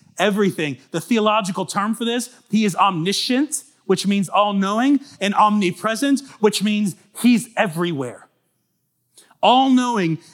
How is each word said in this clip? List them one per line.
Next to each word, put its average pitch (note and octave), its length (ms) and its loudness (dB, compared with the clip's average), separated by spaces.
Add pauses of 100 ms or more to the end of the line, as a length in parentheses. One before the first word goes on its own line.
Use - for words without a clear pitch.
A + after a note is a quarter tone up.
(180)
everything. F#3 600 0 (120)
The E3 100 -6
theological G#3 640 -2
term G#3 280 -4
for A3+ 100 -6
this, A#3 300 -4 (160)
he G#3+ 140 2
is F#3+ 100 0
omniscient, G3+ 880 -2 (220)
which F#3 240 -2
means G3+ 200 0
all-knowing, G#3 720 0 (200)
and F#3+ 140 -2
omnipresent, G#3+ 880 0 (180)
which G#3 240 2
means G#3 320 -2 (240)
he's A#3+ 360 2
everywhere. D#3 720 -4 (1120)
All-knowing A#3+ 800 2 (160)